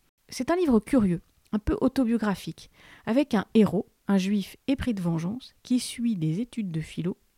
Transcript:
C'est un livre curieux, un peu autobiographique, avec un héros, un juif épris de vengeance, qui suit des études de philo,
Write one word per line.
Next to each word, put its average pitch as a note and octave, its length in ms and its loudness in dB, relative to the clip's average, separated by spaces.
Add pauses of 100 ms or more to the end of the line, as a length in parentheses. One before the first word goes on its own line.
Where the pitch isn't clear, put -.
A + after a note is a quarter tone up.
(280)
C'est - 220 -4
un E4+ 60 2
livre C#4+ 240 4
curieux, G3 420 2 (300)
un G#3+ 80 0
peu - 200 -2
autobiographique, A3 880 -2 (360)
avec B3+ 280 0
un G3+ 200 0
héros, G3+ 320 4 (220)
un G3 100 4
juif G3 380 -2 (100)
épris C4 280 0
de F#3+ 60 -4
vengeance, E3+ 600 -4
qui B3 160 0
suit A#3 380 -4
des D#3 240 -2
études G#3+ 320 -6
de D#3+ 80 -4
philo, E3 360 -6 (220)